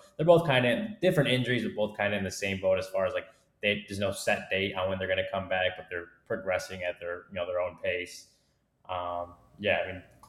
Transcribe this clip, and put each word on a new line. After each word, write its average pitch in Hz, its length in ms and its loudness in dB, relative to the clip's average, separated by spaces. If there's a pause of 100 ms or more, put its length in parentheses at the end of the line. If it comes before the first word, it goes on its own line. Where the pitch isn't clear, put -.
(160)
they're 156 100 -2
both 170 220 8
kinda 123 540 2
different 156 280 4
injuries, 123 340 2
but 104 120 -4
both 107 220 -2
kinda 101 180 0
in 98 80 -2
the 95 80 -2
same 98 300 -4
boat 95 160 4
as 92 120 -4
far 95 180 2
as, 87 60 -2
like, 90 120 -4 (380)
they, 104 240 2
there's 98 120 -6
no 98 120 2
set 101 400 -2
date 98 240 0
on 92 140 0
when 92 100 -2
they're 92 80 -2
gonna 92 240 0
come 95 180 -4
back, 92 280 2
but 87 120 -16
they're 87 200 -8 (180)
progressing 95 560 -4
at 90 160 -4
their, 87 300 -8
you 101 60 -16
know, 87 120 -4
their 90 120 -2
own 90 240 -4
pace. 90 440 -4 (600)
Um, 87 460 -6 (260)
yeah, 95 240 2
I 92 100 -6
mean, 90 100 -12 (260)